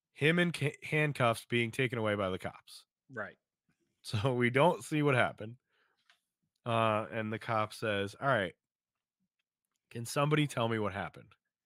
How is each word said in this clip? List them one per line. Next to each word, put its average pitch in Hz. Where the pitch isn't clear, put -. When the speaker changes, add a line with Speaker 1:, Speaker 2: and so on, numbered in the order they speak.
Speaker 1:
him 165
in 175
ca-, 143
handcuffs 139
being 120
taken 123
away 107
by 98
the 92
cops. -
Speaker 2:
Right. 104
Speaker 1:
So 123
we 120
don't 131
see 151
what 143
happened. 110
Uh, 113
and 110
the 113
cop 107
says, 101
"All 135
right, 107
can 117
somebody 147
tell 117
me 113
what 101
happened? -